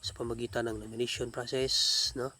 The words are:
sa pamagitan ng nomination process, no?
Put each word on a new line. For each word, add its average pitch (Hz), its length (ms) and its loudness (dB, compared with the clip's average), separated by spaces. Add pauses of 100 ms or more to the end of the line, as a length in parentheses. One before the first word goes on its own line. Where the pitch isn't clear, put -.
sa - 160 -4
pamagitan 117 480 -2
ng 110 160 -2
nomination 117 480 -2
process, - 880 2
no? 131 220 -2